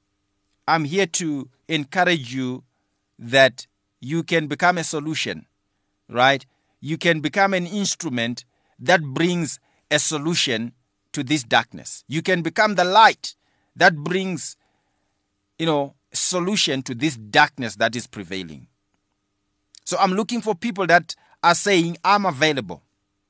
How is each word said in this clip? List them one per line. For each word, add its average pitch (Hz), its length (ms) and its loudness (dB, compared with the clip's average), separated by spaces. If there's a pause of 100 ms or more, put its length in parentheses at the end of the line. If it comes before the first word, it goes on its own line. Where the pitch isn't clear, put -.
(640)
I'm 160 200 2
here 185 220 0
to 147 420 -4 (180)
encourage 156 640 -2
you 127 300 -6 (560)
that 127 480 2 (320)
you 160 240 -4
can 160 240 0
become 175 300 0
a 165 80 -4
solution, 143 600 -6 (640)
right? 131 380 2 (340)
You 151 180 -8
can 165 220 2
become 196 340 0
an 180 140 -2
instrument 143 800 -4 (340)
that 165 220 2
brings 160 580 -2 (320)
a 147 80 4
solution 143 720 -2 (400)
to 147 120 -4
this 139 200 -2
darkness. 113 640 -2
You 156 140 -6
can 180 200 0
become 214 340 0
the 180 100 4
light 196 500 4 (400)
that 180 220 4
brings, 175 580 -4 (1040)
you 165 60 -4
know, 143 300 -2 (180)
solution 175 680 0
to 131 120 -10
this 127 220 -4
darkness 113 580 2
that 113 200 0
is 117 120 -8
prevailing. 85 600 -12 (1160)
So 180 140 -6
I'm 190 160 2
looking 220 280 -2
for 214 140 -2
people 190 320 -4
that 170 280 4 (280)
are 170 120 4
saying, 175 480 0
"I'm 202 220 2
available. 135 580 -2 (460)